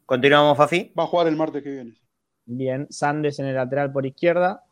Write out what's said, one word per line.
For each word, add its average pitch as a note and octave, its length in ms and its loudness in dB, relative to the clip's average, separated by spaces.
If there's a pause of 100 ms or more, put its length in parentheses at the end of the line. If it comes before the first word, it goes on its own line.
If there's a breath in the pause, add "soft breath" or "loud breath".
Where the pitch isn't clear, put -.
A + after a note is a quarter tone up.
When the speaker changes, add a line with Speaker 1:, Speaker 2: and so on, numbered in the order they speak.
Speaker 1:
Continuamos, C#3+ 520 4
Fafi. D3+ 400 0
Speaker 2:
Va E3+ 60 0
a D3+ 40 -2
jugar F3 200 2
el D#3 80 0
martes D#3 260 -4
que C#3+ 100 -12
viene. B2 220 -14 (520)
Speaker 3:
Bien, C3 440 -6
Sandes D3 500 -2
en C#3+ 80 -6
el C3+ 80 -4
lateral C3+ 360 -2
por C3+ 140 -2
izquierda, F3 680 0